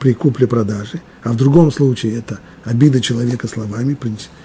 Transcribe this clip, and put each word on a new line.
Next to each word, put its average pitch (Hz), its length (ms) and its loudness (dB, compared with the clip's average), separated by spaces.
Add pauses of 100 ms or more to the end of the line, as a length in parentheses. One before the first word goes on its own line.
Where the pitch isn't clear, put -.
при 135 120 4
купле-продаже, 113 880 -2 (220)
а 120 100 -2
в 117 40 -2
другом 139 360 4
случае 117 460 0
это 104 200 -10 (260)
обида 127 360 4
человека 120 480 -2
словами, 113 460 -4
прич-, 113 340 -8 (160)